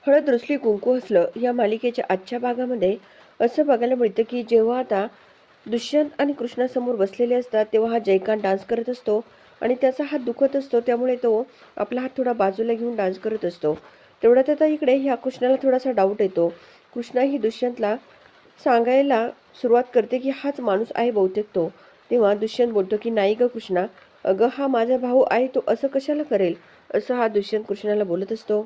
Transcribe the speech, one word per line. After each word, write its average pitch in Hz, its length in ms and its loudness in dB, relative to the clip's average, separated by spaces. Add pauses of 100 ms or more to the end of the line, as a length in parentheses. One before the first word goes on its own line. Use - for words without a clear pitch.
हळद 294 220 4
रुसली 240 280 0
कुंकू 233 360 0
हसलं 214 320 2 (160)
या 247 100 0
मालिकेच्या 240 580 -2
आजच्या 190 300 -4
भागामध्ये 240 560 -2 (440)
असं 240 260 2
बघायला 247 300 2
मिळतं 226 340 0
की 247 200 -4
जेव्हा 233 300 4
आता 214 260 -2 (600)
दुष्यंत 285 440 0 (100)
आणि 285 140 0
कृष्णासमोर 247 640 -4
बसलेले 240 400 0
असतात, 226 380 0
तेव्हा 220 180 2
हा 233 80 0
जयकांत 202 420 0
डान्स 196 240 -2
करत 233 240 -4
असतो 220 300 -2 (420)
आणि 247 200 0
त्याचा 262 220 2
हात 285 160 -4
दुखत 262 360 0
असतो, 269 240 0
त्यामुळे 247 360 0
तो 240 320 0 (300)
आपला 247 240 -4
हात 262 160 -8
थोडा 247 160 0
बाजूला 220 400 0
घेऊन 233 220 -4
डान्स 185 240 0
करत 214 260 -6
असतो. 160 280 -2 (500)
तेवढ्यात 254 260 6
आता 302 160 4
इकडे 302 300 2
ह्या 269 200 0
कृष्णाला 254 480 0
थोडासा 262 280 2
डाऊट 208 300 0
येतो. 170 320 0 (420)
कृष्णा 247 260 -4
ही 277 160 0
दुष्यंतला 226 580 -2 (640)
सांगायला 247 680 2 (340)
सुरुवात 240 220 4 (100)
करते 240 240 0
की 262 120 -2
हाच 285 300 -6
माणूस 220 360 -2
आहे 240 160 0
बहुतेक 202 340 0
तो. 180 260 -4 (400)
तेव्हा 214 220 4
दुष्यंत 220 380 -2
बोलतो 202 300 0
की, 233 80 -4
"नाही 208 240 2
गं 247 140 2
कृष्णा, 196 380 -4 (380)
अगं 196 280 2
हा 277 160 -4
माझा 247 300 2
भाऊ 247 240 2
आहे, 254 260 2
तो 254 200 -2
असं 233 200 0
कशाला 277 360 -2
करेल?" 196 300 0 (400)
असं 233 220 -2
हा 240 120 0
दुष्यंत 208 400 -2
कृष्णाला 208 360 -2
बोलत 185 280 -4
असतो. 214 340 -2